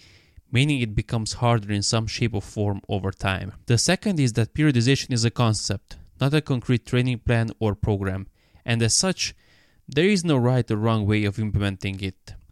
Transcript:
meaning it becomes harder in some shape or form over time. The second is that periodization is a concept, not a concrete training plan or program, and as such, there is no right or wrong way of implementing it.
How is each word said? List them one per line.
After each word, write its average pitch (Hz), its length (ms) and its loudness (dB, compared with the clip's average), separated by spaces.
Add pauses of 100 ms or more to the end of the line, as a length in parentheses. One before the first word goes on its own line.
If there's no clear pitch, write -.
(500)
meaning 139 300 2
it 110 140 -4
becomes 110 400 -4
harder 117 360 0
in 101 120 0
some 113 240 0
shape - 260 -2
or 101 80 -4
form 101 480 -4
over 95 220 -2
time. 95 420 -6 (140)
The 120 100 2
second 185 420 0
is 127 140 2
that 110 220 -2
periodization 135 580 2
is 117 140 0
a 113 40 2
concept, - 680 -2 (200)
not 139 140 0
a 156 80 4
concrete 127 460 -2
training 123 320 0
plan 117 320 0 (100)
or 104 140 2
program, 98 540 -2 (360)
and 117 160 0
as 110 140 2
such, - 400 -2 (520)
there 165 220 2
is 190 160 2
no 156 140 4
right 123 320 2
or 110 60 0
wrong 110 280 2
way 107 200 2
of 101 140 -2
implementing 101 640 -2
it. - 320 -8 (200)